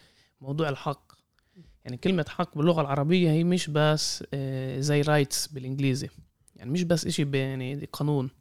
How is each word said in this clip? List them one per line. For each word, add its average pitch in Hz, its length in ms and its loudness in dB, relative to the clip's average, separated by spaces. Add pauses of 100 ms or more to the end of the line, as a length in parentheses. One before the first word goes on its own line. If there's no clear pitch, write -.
(420)
موضوع 147 280 -4
الحق. - 420 -6 (760)
يعني 123 120 -10
كلمة 175 320 2
حق - 280 -6
باللغة 160 240 4
العربية 151 500 2
هي 160 120 4
مش 175 260 0
بس، 151 540 2 (100)
آه، 131 460 -4
زي 147 220 2
رايتس 147 460 2
بالإنجليزي. 135 600 -2 (460)
يعني 123 160 -10
مش 180 120 0
بس 165 240 0
إشي 160 160 0
ب-، 139 120 -2
يعني 135 580 -4
قانون، 143 360 0 (120)